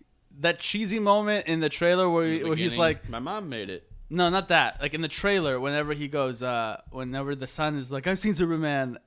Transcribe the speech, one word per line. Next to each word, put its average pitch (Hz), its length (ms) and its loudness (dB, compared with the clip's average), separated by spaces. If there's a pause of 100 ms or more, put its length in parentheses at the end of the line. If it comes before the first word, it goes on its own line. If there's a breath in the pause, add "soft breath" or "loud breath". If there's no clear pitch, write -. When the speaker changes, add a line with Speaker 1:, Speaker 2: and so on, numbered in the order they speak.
(380)
Speaker 1:
that 170 180 2
cheesy 214 400 -2
moment 208 480 4
in 165 140 0
the 156 100 2
trailer 180 400 4
where 165 160 4
Speaker 2:
In 160 80 2
Speaker 1:
he, 165 60 0
Speaker 2:
the - 80 -2
Speaker 1:
where 160 100 2
he's 170 160 2
Speaker 2:
beginning, 120 60 0
Speaker 1:
like, 165 300 2
Speaker 2:
"My 117 100 -6
mom 180 300 -6
made 107 200 -6
it." 90 180 -10 (220)
Speaker 1:
No, 175 220 2
not 185 160 0
that. 143 340 2
Like, 147 140 -4
in 156 60 -4
the 160 60 -2
trailer, 160 520 0
whenever 147 340 -2
he 147 140 -6
goes, 131 340 -2
uh, 117 480 -2
whenever 135 460 -6
the 131 100 -8
son 151 320 -2
is 131 140 -6
like, 135 160 -4
"I've 190 100 2
seen 208 160 2
Superman." 151 720 0